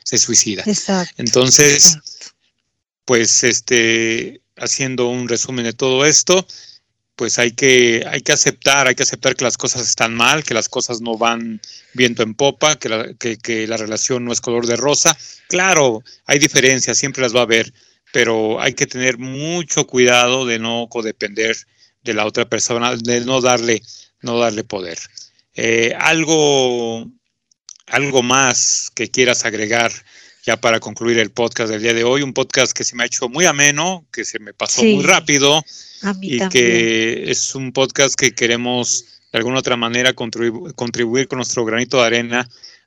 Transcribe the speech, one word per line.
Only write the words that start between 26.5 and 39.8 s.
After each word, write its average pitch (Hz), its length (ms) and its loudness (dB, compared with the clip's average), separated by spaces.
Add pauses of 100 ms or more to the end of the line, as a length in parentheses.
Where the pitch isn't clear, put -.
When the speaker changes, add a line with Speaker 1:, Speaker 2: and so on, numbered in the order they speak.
Speaker 1:
algo 131 360 2
más 127 720 2
que 110 160 -6
quieras 123 360 2
agregar 110 440 -2 (540)
ya 113 140 0
para 113 220 2
concluir 117 380 -2
el 107 120 0
podcast 117 420 -2
del 107 100 -6
día 117 120 2
de 117 100 0
hoy, 131 180 2
un 135 100 -6
podcast 127 400 0
que - 120 -6
se - 100 -6
me 120 80 -4
ha 120 40 -2
hecho 120 220 -4
muy 151 180 0
ameno, 151 680 0
que 110 120 -6
se - 140 -8
me 104 140 -18
pasó - 300 -2
Speaker 2:
Sí. 220 120 6
Speaker 1:
muy 196 80 2
rápido, 151 600 2 (380)
Speaker 2:
A 202 120 -2
mí 190 200 -6
Speaker 1:
y 147 40 0
Speaker 2:
también. 190 120 -2
Speaker 1:
que 117 840 0
es - 240 -6
un 131 160 -10
podcast 135 420 0
que 127 180 0
queremos 120 760 -2 (260)
de 123 60 0
alguna 123 200 -2
otra 127 180 -2
manera 120 380 0